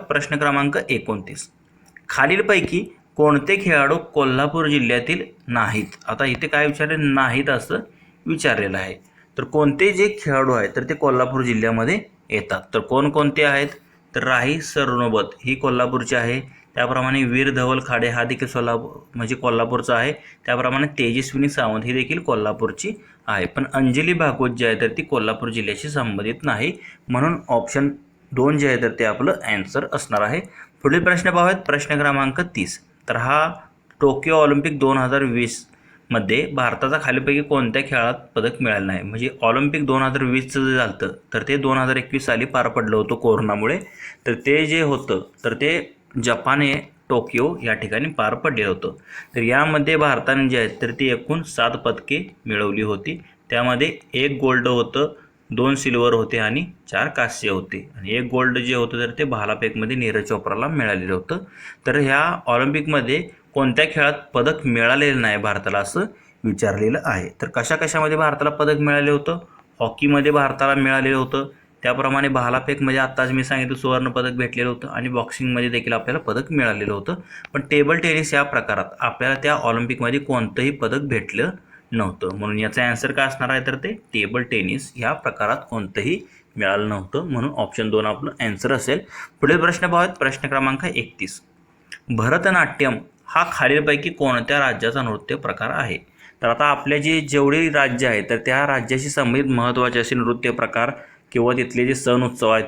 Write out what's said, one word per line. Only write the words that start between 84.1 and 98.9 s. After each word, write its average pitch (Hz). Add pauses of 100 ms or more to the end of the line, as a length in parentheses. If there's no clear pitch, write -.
टेबल 113
टेनिस 110
या 123
प्रकारात 120 (120)
कोणतंही 107 (360)
मिळालं 104
नव्हतं, 104
म्हणून 131
ऑप्शन 110
दोन 107
आपलं 123 (100)
आन्सर 110
असेल. 160 (420)
पुढील 170
प्रश्न 175
पाहूयात, 175
प्रश्न 135
क्रमांक 135
एकतीस. - (680)
भरतनाट्यम 139 (300)
हा 165
खालीलपैकी 147
कोणत्या 135
राज्याचा 117
नृत्य 110
प्रकार 110
आहे? 120 (440)
तर 123
आता 120
आपले 143
जे 160
जेवढे 143
राज्य 131
आहेत, 104
तर 117
त्या 131
राज्याशी 131